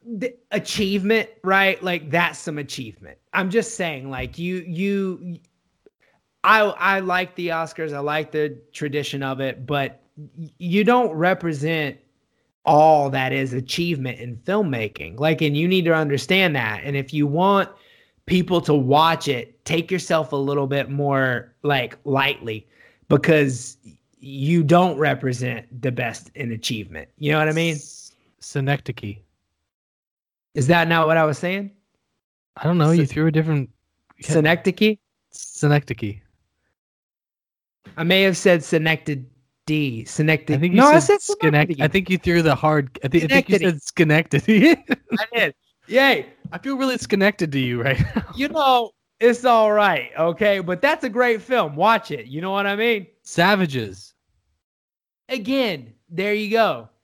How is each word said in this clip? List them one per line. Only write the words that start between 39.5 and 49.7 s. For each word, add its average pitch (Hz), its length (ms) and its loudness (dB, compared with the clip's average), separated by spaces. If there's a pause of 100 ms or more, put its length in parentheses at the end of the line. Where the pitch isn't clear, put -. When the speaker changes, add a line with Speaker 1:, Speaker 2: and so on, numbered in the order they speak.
Speaker 1:
Synecdoche. 156 500 0
Speaker 2:
I 135 40 0
think 175 140 0
you 202 60 8
Speaker 1:
No, 269 80 10
I 302 120 10
Speaker 2:
said 403 220 2
Speaker 1:
said 403 160 -4
Speaker 2:
Schenec-, 151 320 4
Speaker 1:
Synecdoche. 147 120 -4
Speaker 2:
I 151 60 2
think 185 220 0
you 185 80 2
threw 170 240 2
the 156 140 4
hard, 151 480 0
I 139 40 -2
thi-, 160 160 2
I 160 40 -2
think 269 220 2
you 196 80 4
Speaker 1:
Schenectady. 165 80 0
Speaker 2:
said 165 180 0
Schenectady. 165 880 4
<laughs> - 480 -4
Speaker 1:
I 214 140 -4
did. 202 220 0 (320)
Yay. 240 400 2 (240)
Speaker 2:
I 170 60 -12
feel 269 200 -6
really 254 200 -2
connected 196 560 0
to 135 60 -2
you 120 220 -2
right 131 180 0 (160)
now. 220 100 -6 (100)
Speaker 1:
You 269 140 -4
know, 262 420 2 (300)
it's 240 240 2
all 226 260 4